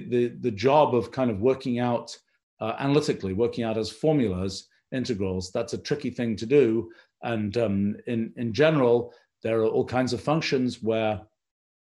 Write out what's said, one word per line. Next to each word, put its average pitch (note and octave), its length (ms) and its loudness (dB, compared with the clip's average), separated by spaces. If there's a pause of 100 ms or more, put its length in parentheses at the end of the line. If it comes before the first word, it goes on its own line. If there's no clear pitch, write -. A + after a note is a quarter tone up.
the, A#2+ 180 2 (140)
the A#2+ 100 -2
job C3 420 4
of A#2+ 180 0
kind B2+ 200 0
of G2 80 -4
working B2+ 400 0
out, A#2+ 360 -2 (440)
uh, A2+ 180 -4
analytically, C#3 560 0
working A#2 300 0
out A2+ 140 -2
as A2 120 -4
formulas, G2 760 0 (240)
integrals, G2 600 -4
that's A#2 220 -6
a A2+ 40 -6
tricky C#3 320 -4
thing A#2 260 -4
to A#2 100 -8
do. A#2 460 4 (320)
And, G#2+ 340 -2
um, G2+ 380 0 (100)
in, A2+ 320 -4
in A#2 160 -4
general, B2+ 600 4 (280)
there A2+ 200 0
are A2 60 4
all B2 180 0
kinds B2 280 -2
of A2 80 -4
functions C#3 640 0
where, A2 380 0 (600)